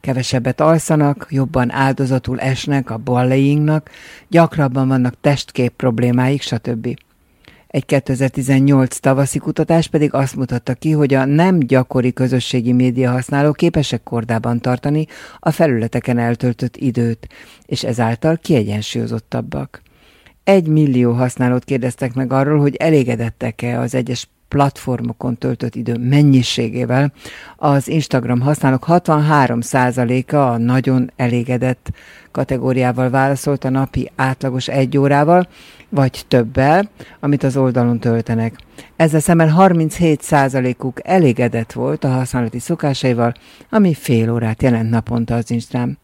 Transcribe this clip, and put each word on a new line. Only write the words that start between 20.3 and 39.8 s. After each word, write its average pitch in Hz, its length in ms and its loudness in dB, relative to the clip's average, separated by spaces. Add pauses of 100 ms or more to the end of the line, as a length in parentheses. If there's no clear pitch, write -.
Egy 190 240 4
millió 135 440 2
használót 123 520 0
kérdeztek 123 500 -4
meg 131 200 -4
arról, 139 260 2
hogy 143 160 2
elégedettek-e 120 1040 -2
az 123 160 -4
egyes 127 320 -4 (260)
platformokon 127 840 -2
töltött 123 380 -6
idő 117 220 -4
mennyiségével. 123 1160 2 (440)
Az 143 300 2
Instagram 123 520 0
használók 135 440 0
hatvanhárom 151 800 2
százaléka 127 920 0
a 117 60 -2
nagyon 123 580 0
elégedett 123 760 -2 (420)
kategóriával 127 800 -2
válaszolt 135 540 0
a 131 60 -2
napi 131 460 -4
átlagos 131 520 -4
egy 135 300 0
órával, 147 500 4 (420)
vagy 135 380 -2
többel, 135 600 2 (300)
amit 143 240 0
az 135 140 0
oldalon 123 420 2
töltenek. 113 580 -2 (380)
Ezzel 160 240 2
szemben 165 320 4
harminchét 165 720 4